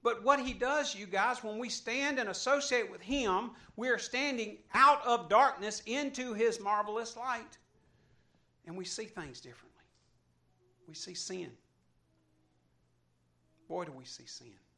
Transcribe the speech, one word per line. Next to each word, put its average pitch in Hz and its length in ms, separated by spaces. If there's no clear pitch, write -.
But 226 200
what 277 160
he 254 140
does, 262 420
you 202 120
guys, 214 360
when 214 140
we 240 120
stand 269 500
and 220 100
associate 254 600
with 185 120
him, 226 500
we 240 140
are 233 80
standing 247 640
out 277 320
of 233 220
darkness 214 580
into 254 480
his 220 260
marvelous 208 580
light. 233 400
And 170 100
we 185 80
see 220 200
things 147 360
differently. - 420
We 160 60
see 180 220
sin. 185 340
Boy, 170 180
do 151 60
we 131 140
see - 220
sin. 120 260